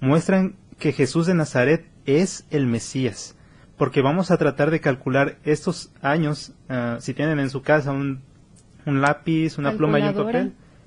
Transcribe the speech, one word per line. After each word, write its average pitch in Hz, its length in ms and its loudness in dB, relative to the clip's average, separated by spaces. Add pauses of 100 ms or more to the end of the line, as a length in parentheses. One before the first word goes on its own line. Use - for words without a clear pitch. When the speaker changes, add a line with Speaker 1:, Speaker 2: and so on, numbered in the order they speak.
Speaker 1:
muestran 165 540 2 (240)
que 147 140 0
Jesús 160 340 0
de 185 80 2
Nazaret 151 520 2 (200)
es 160 440 0
el 143 160 0
Mesías, 117 680 -4 (400)
porque 139 240 2
vamos 170 300 2
a 170 60 6
tratar 147 340 0
de 156 100 0
calcular 139 640 0
estos 151 480 -2 (100)
años, 147 500 -2 (160)
ah, 120 320 -4
si 131 140 -8
tienen 147 260 -2
en 135 100 -2
su 131 120 -8
casa 151 280 0
un, 139 300 -4 (640)
un 139 140 0
lápiz, 156 580 0
una 143 180 -2
pluma 151 220 2
y 147 40 2
un 151 60 0
Speaker 2:
Calculadora. 151 300 -2
Speaker 1:
papel, - 140 -2 (340)